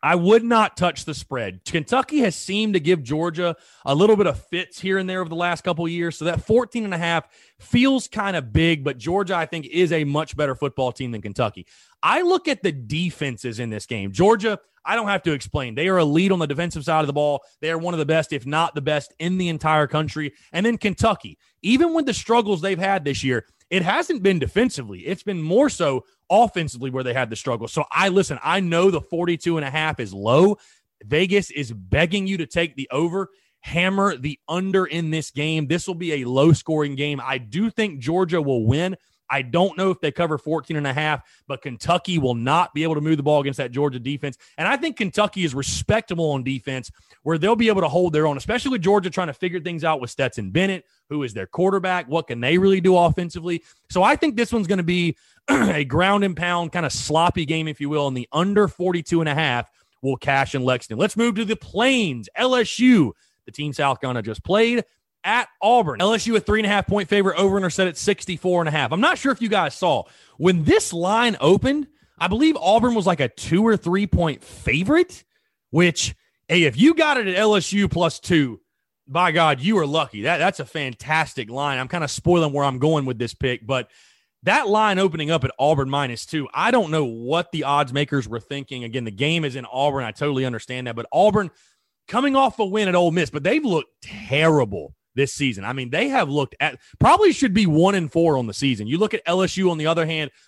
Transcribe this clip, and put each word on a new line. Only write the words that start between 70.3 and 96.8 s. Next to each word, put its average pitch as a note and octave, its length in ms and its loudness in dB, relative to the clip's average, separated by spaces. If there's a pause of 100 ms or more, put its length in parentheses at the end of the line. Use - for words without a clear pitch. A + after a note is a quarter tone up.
when E3+ 280 2
this G4 280 4
line G3+ 480 0
opened, B3+ 480 4 (300)
I E3+ 100 -2
believe C#4+ 300 4
Auburn A3+ 360 4
was, G3+ 120 0
like, F3 140 2
a B2+ 80 0
two G3 380 2
or A3+ 100 4
three F#3+ 300 0
point E3 360 0
favorite, A3 800 0 (460)
which, E3+ 440 2 (340)
hey, E3+ 160 4
if B2 140 2
you D4 160 8
got D#4 220 2
it A3+ 100 -2
at F3+ 100 -2
L G#3+ 180 4
S F#3+ 180 0
U G3 160 2
plus E3 300 0
two, C#3+ 420 0 (460)
by E3+ 260 0
God, D#3 280 2
you G3+ 180 2
are D#3 80 2
lucky. C#3 360 -2
That, D#3 160 0
that's F3 220 0
a C3+ 60 -8
fantastic C3+ 840 -4
line. C3+ 280 -4
I'm B2+ 100 -6
kinda D#3+ 200 -4
spoiling E3 460 2
where C#3+ 100 0
I'm C3 140 0
going D3 260 2
with B2+ 140 -6
this A#2 160 -6
pick, B2 320 -4
but B2 240 -4 (520)
that A#3+ 260 2
line G#3 300 2
opening D#3+ 320 0
up E3 120 0
at C3+ 160 -4
Auburn C#3 300 2
minus C3+ 380 -4
two, D3 260 -6
I F3+ 180 0
don't A3 200 2
know D#3 160 0
what A#2+ 440 -4
the D3+ 140 -4
odds C#3+ 300 0
makers C#3 340 -2
were A2+ 120 -8
thinking. C3+ 440 -10
Again, A#2 200 -6
the A2+ 60 -6
game D3+ 360 -2
is C3 100 -8
in B2+ 160 -12
Auburn. C3+ 320 0
I A2+ 80 -8
totally C#3 320 -2
understand B2+ 420 -8
that, A#2 100 -8
but A#2 180 -8
Auburn G3 360 4 (580)
coming C4 280 0
off C4+ 220 2
a A3 80 0
win G3 220 0
at F3+ 60 0
Ole F3 160 4
Miss, D#3+ 200 -2
but D3 120 -8
they've C4+ 220 0
looked E3+ 380 -2
terrible A2 920 0 (200)
this C3+ 180 0
season. A2+ 320 -2
I A2 80 -6
mean, C3 160 -8
they E3 200 -2
have B3+ 200 0
looked C#3 320 -2
at, C#3 180 -2 (200)